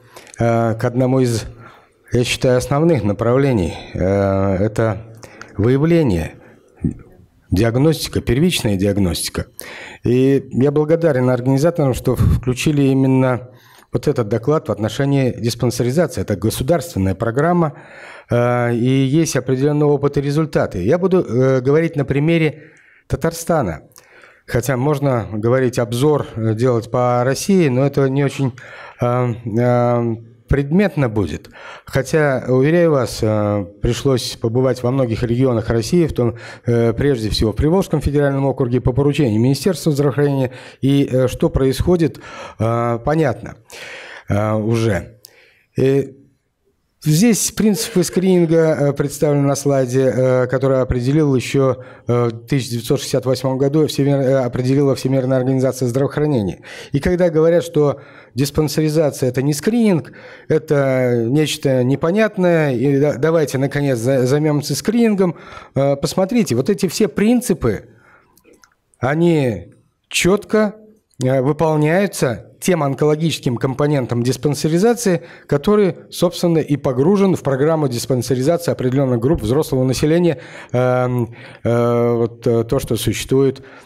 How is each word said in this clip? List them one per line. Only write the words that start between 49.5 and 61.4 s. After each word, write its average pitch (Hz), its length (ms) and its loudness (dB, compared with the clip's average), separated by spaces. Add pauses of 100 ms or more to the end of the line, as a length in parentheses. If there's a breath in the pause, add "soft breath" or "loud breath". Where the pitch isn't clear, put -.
слайде, 131 600 2
э, 127 320 2
который 131 340 0
определил 131 540 0
ещё, 131 480 0 (240 loud breath)
э, 120 240 2
в 113 160 -14
тысяча 127 240 -2
девятьсот 120 280 -2
шестьдесят - 260 -4
восьмом 131 320 -2
году 139 300 2
Всемир-, 139 340 0
э, 135 140 2 (100)
определила 127 500 0
Всемирная 131 420 0
организация 131 520 0
здравоохранения. 135 680 -2 (340 loud breath)
И 147 60 0
когда 180 300 2
говорят, 165 340 4
что 147 360 0 (340 loud breath)
диспансеризация — 147 960 0
это 127 120 -2
не 143 120 0
скрининг, 214 580 0 (360 loud breath)
это 131 800 0
нечто 135 560 0